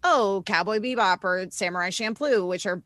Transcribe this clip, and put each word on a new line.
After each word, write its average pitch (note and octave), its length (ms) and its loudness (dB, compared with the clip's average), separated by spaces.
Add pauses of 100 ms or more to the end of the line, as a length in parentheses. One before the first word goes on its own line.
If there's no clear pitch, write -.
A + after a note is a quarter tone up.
"Oh, A3 420 2
Cowboy F#3 340 0
Bebop G#3+ 440 0
or F#3 280 -2
Samurai F3+ 380 -2
Champloo," A3 560 0
which F3+ 200 -4
are F3+ 200 -2